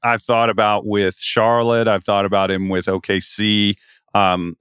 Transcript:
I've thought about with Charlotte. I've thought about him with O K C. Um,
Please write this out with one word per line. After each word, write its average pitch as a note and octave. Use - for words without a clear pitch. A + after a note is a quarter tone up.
I've A#2
thought A#2
about G#2
with G2+
Charlotte. A#2
I've G2
thought G2+
about F#2+
him F#2+
with F#2
O F#2+
K G2
C. G#2
Um, F2+